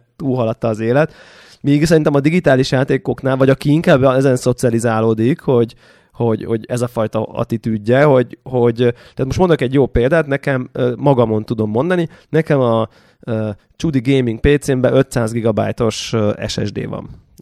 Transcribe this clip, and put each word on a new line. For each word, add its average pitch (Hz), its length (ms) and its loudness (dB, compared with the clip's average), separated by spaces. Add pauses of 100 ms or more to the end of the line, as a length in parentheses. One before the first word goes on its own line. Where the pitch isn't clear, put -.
(160)
túlhaladta 127 520 -4
az 110 120 -2
élet. 123 340 0 (480)
Míg 147 240 2
szerintem 156 280 4
a 139 60 2
digitális 143 520 2
játékoknál, 135 680 -2
vagy 131 120 4
aki 135 220 0
inkább 151 320 4
ezen 131 320 2
szocializálódik, 117 1040 0
hogy, 120 340 0 (400)
hogy, 113 300 -2
hogy 110 240 -6
ez 123 140 -4
a 123 60 -2
fajta 113 360 -4
attitűdje, 113 800 -2
hogy, 131 400 2
hogy, 120 320 0
tehát 120 500 -2
most 131 120 -6
mondok 175 240 2
egy 131 120 -2
jó 135 120 4
példát, 143 420 0
nekem, 135 440 -4
ö, 123 260 -2
magamon 120 480 0
tudom 107 240 -4
mondani, 160 400 -2 (200)
nekem 151 300 0
a, 113 300 0 (300)
ö, 110 300 -4 (260)
Csudi 131 240 -2
Gaming 123 400 0
P 143 220 2
C-mben 127 340 0
ötszáz 120 360 0
gigabájtos, 110 840 -2
ö, 104 180 0 (160)
S - 180 -6
S 104 60 -6
D - 140 -8
van. - 380 -14 (180)